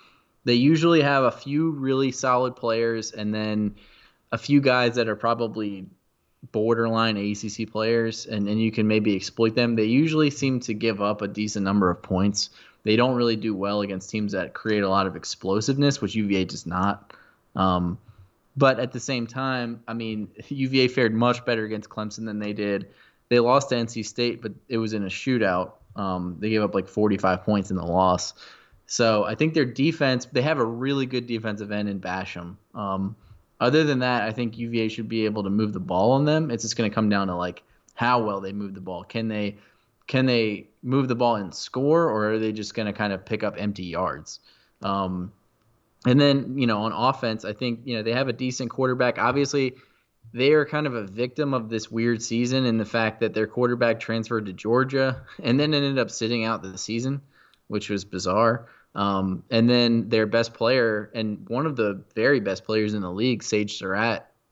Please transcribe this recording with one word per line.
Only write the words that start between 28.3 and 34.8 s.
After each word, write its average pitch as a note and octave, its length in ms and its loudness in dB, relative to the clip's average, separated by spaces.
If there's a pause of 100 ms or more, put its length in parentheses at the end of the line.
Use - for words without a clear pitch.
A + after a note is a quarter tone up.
So A2 380 2
I G2+ 100 -2
think D#3 200 0
their D3+ 120 2
defense, C3+ 600 0
they B2+ 160 -2
have D3+ 160 0
a A#2+ 60 2
really C3 400 -2
good B2+ 220 -4
defensive G#2+ 460 -6
end G#2 160 -2
in G2 120 -4
Basham. F#2 560 -8 (180)
Um, G2 420 -4 (440)
other C#3+ 240 4
than C#3 140 2
that, B2 240 0
I A2 80 -2
think A#2 260 -6
U A#2 140 -8
V A#2 120 0